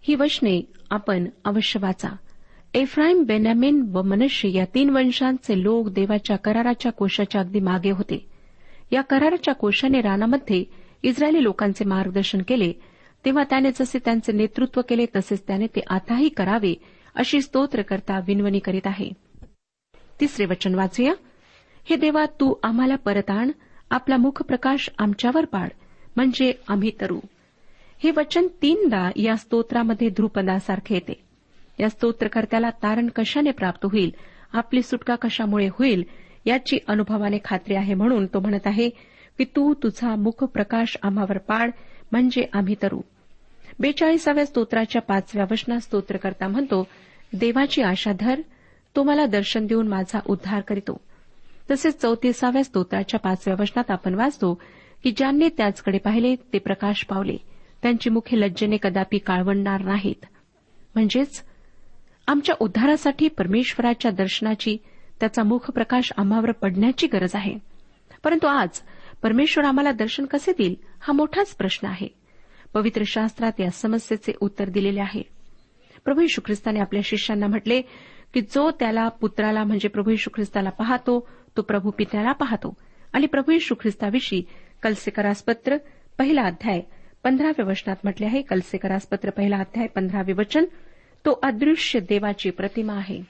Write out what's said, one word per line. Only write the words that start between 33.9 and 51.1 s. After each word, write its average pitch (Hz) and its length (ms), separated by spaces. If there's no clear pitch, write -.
होईल, 185 200
आपली 233 280
सुटका 240 340
कशामुळे 208 520
होईल, 202 360
याची 262 320
अनुभवाने 208 580
खात्री 196 300
आहे, 196 180
म्हणून 208 320
तो 190 140
म्हणत 202 280
आहे 226 220
की, 262 60
"तू 285 300
तुझा 233 420
मुखप्रकाश 226 880
आम्हावर 196 340
पाड, 226 340
म्हणजे 247 420
आम्ही 202 280
तरू." - 200
बेचाळीसाव्या 294 640
स्तोत्राच्या 226 560
पाचव्या 196 500
वचनात 233 280
स्तोत्रकर्ता 190 680
म्हणतो, 202 400
"देवाची 240 480
आशा 190 380
धर, 254 220
तो 277 80
मला 294 220
दर्शन 208 400
देऊन 226 220
माझा 196 380
उद्धार 196 360
करीतो." - 400